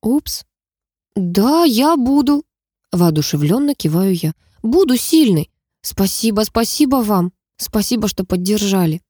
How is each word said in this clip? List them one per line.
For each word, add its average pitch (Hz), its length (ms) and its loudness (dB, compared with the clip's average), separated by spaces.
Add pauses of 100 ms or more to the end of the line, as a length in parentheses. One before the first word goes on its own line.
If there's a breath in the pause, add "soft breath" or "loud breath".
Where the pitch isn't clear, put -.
Упс». 262 420 -4 (680)
«Да, 202 500 2
я 285 320 2
буду», 277 480 0 (480)
воодушевлённо 170 840 0
киваю 180 400 -2
я. 160 180 -4 (300)
«Буду 254 340 2
сильной. 226 540 2 (300)
Спасибо, 202 640 -2
спасибо 247 540 0
вам! 202 360 0 (240)
Спасибо, 214 520 -4
что - 160 -4
поддержали». 185 840 -2